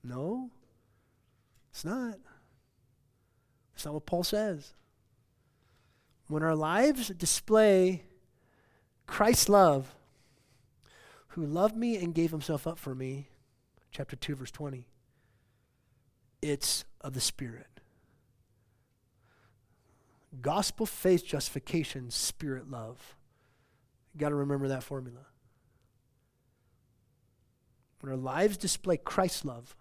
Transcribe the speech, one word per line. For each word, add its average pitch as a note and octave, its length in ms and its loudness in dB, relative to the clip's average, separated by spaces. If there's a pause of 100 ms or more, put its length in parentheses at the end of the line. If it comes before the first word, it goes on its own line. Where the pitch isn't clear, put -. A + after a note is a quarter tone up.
No, F3 460 -8 (1200)
it's - 120 -14
not. A3+ 340 -6 (1600)
That's - 100 -14
not D3 100 -8
what D3+ 120 -6
Paul F3 180 0
says. G3+ 500 -2 (1600)
When D3+ 140 0
our D#3+ 120 4
lives A3 540 2
display F#3 920 6 (1040)
Christ's A3+ 440 4
love, E3 440 8 (1400)
"Who E3 160 -6
loved F3+ 300 2
me A3+ 220 -2
and E3+ 180 -4
gave E3 160 2
himself D3+ 340 -4
up E3 140 -6
for C3+ 160 -8
me," C3 320 -8 (640)
chapter - 240 -10
two, C#3+ 200 -6
verse C3 160 -12
twenty, C3+ 360 -10 (1600)
it's - 400 -2 (160)
of C#3+ 120 -10
the C3 80 -4
Spirit. - 600 -8 (2500)
Gospel F#3 440 0
faith F#3 400 2
justification, C#3+ 840 -4
Spirit C3 580 -6
love. A#2 460 -12 (1000)
You D#3 60 -16
gotta D3 160 0
remember C#3 320 0
that C3+ 160 -4
formula. B2+ 420 -12 (2750)
When C#3 120 -10
our C3 60 -4
lives D#3 400 0
display F#3 400 0
Christ's - 460 0
love A#2+ 380 -12